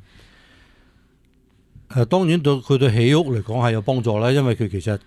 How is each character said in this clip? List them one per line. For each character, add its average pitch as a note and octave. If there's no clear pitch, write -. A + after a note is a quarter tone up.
呃， A#2+
當 F3+
然 E3+
對 C#3+
佢 C3+
對 C3
起 A#2+
屋 D3
嚟 G#2+
講 G#2+
係 A#2+
有 A2
幫 B2+
助 A2
啦， A#2
因 C#3
為 A#2
佢 G#2+
其 F#2+
實 G2+